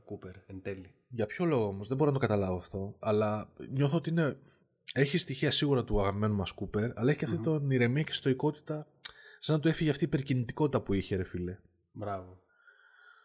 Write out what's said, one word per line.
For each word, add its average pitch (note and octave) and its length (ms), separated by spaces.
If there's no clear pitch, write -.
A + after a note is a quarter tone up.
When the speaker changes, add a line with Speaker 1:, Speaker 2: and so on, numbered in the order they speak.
Speaker 1:
Cooper, F#2+ 240
εν F#2+ 160
τέλει. F#2+ 320
Speaker 2:
Για A2+ 180
ποιο - 180
λόγο C3+ 220
όμως, G2+ 220
δεν C3 80
μπορώ D3 140
να C#3 80
το - 80
καταλάβω G2 300
αυτό, G2 440
αλλά G#2+ 520
νιώθω C#3 260
ότι D#3+ 140
είναι, D#3+ 280
έχει C#3+ 260
στοιχεία C#3 320
σίγουρα C3+ 340
του G#2+ 160
αγαπημένου G2+ 340
μας F#2+ 260
Cooper, G#2 340
αλλά A#2 160
έχει D3 80
και - 60
αυτή D#3 120
Speaker 1:
Μμμ. C3+ 80
Speaker 2:
τον D3 260
ηρεμία B2+ 320
και - 100
στοικότητα, D3+ 760
σαν - 160
να D#3 60
του D#3 80
έφυγε D#3 220
αυτή C#3+ 140
η - 20
υπερκινητικότητα C3+ 720
που - 120
είχε, G2 240
ρε F#2 80
φίλε. F2+ 340
Speaker 1:
Μπράβο. F#2+ 480